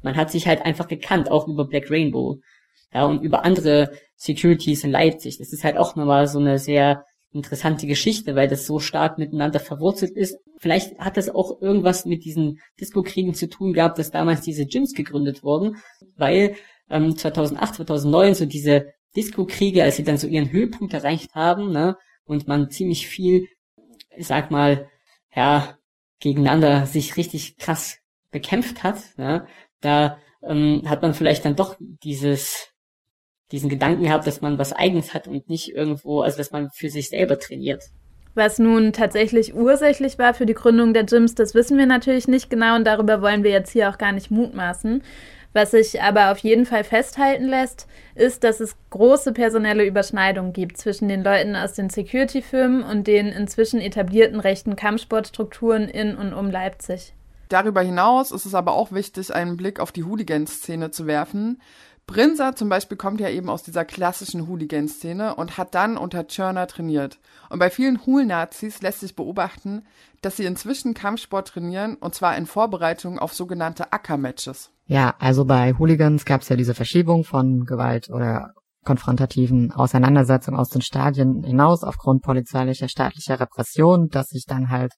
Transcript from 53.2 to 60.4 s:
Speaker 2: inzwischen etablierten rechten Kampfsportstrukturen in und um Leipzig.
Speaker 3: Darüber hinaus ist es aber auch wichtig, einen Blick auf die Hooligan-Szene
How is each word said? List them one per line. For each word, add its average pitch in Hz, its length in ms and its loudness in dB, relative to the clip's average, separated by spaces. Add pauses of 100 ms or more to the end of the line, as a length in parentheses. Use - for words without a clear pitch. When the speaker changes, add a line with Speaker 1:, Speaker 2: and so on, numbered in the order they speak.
Speaker 2:
inzwischen 208 540 -2
etablierten 202 580 2
rechten 196 380 -2
Kampfsportstrukturen 220 1120 -2
in 208 260 -4
und 196 180 -8
um 196 160 -4
Leipzig. 185 640 -8 (360)
Speaker 3:
Darüber 190 320 2
hinaus 202 500 2
ist - 140 -8
es 196 100 -6
aber 175 160 0
auch 214 220 -2
wichtig, 190 420 -8
einen 175 220 -4
Blick 190 240 -6
auf - 100 -6
die 165 140 -8
Hooligan-Szene 165 840 -6